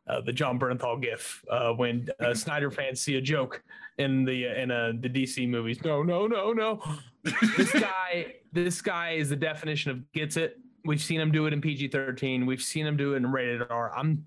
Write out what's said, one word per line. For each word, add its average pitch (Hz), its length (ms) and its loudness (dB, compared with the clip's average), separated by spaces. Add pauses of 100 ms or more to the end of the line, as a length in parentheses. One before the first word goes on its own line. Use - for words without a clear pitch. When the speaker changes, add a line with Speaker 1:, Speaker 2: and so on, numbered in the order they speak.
Speaker 1:
uh, 120 160 -2
the 120 100 -2
Jon 127 260 0
Bernthal 123 440 0
gif, - 480 -6
uh, 120 240 2
when, 120 340 0 (100)
uh, 120 160 2
Speaker 2:
<laughs> - 0 -
Speaker 1:
Snyder 143 360 0
fans 135 320 -4
see 139 140 0
a 131 40 2
joke 135 420 -2 (360)
in 135 260 4
the, 127 240 0
uh, 113 60 -4
in, 127 160 0
uh, 117 280 0
the 120 120 -4
D 131 160 0
C 127 200 -2
movies. 117 380 -2
"No, 151 180 2
no, 175 240 2
no, 220 280 2
no." 220 280 0 (400)
Speaker 2:
<laughs> 156 60 -6 (300)
Speaker 1:
This 247 140 6
guy, 185 640 0 (160)
this 175 280 2
guy 170 300 -2
is 156 180 0
the 143 80 0
definition 151 540 -2
of 127 220 -8
gets 156 260 -2
it. 160 200 0 (260)
We've 151 160 2
seen 160 200 0
him 156 100 4
do 156 160 6
it 151 60 2
in 147 80 0
P 156 140 0
G 139 140 -2
thirteen. 131 580 0
We've 127 160 0
seen 156 240 -2
him 151 100 0
do 143 180 2
it 135 40 2
in 123 120 2
rated 123 400 0
R. 117 260 -2
I'm 151 300 0